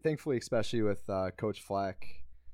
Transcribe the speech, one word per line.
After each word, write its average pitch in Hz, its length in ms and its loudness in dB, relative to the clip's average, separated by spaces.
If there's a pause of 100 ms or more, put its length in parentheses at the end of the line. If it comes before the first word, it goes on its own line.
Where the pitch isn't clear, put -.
thankfully, 151 360 2
especially 117 440 2
with, 101 280 2
uh, 95 220 0
Coach - 280 -2
Fleck, - 600 -2 (320)